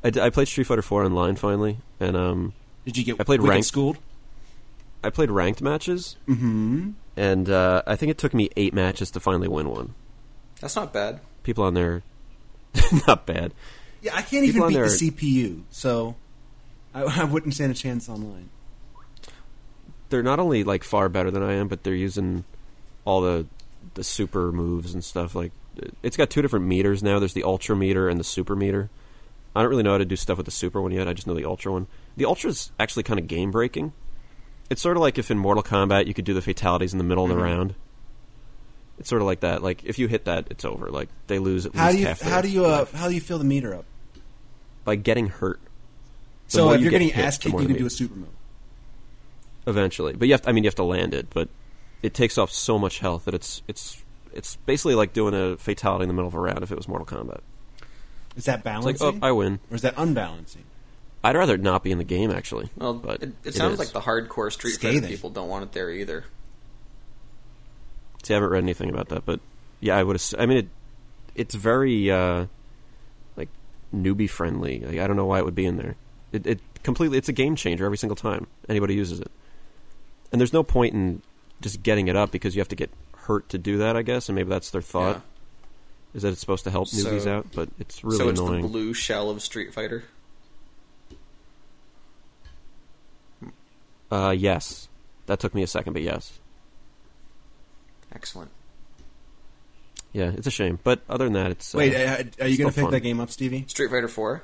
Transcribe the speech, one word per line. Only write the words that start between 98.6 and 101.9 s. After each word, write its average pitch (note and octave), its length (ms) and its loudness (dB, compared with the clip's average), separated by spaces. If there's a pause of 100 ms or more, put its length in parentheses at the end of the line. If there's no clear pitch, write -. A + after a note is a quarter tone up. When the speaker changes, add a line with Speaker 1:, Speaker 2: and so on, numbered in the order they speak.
Speaker 1:
Yeah, F#2 240 0
it's - 120 -6
a - 20 0
shame. F#2 320 0
But B2 260 4
other B2+ 180 -2
than A2 80 0
that, F#2+ 180 2
it's, - 220 -8
uh, C#3+ 40 2
Speaker 2:
Wait, C#3 160 4